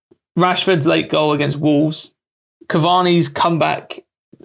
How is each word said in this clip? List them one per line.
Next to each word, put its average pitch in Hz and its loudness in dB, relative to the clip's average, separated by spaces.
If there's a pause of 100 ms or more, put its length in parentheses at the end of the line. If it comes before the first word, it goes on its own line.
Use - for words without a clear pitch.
(380)
Rashford's 180 2
late 160 0
goal 151 0
against 143 -2
Wolves, 151 0 (540)
Cavani's 175 2
comeback, 156 -2 (460)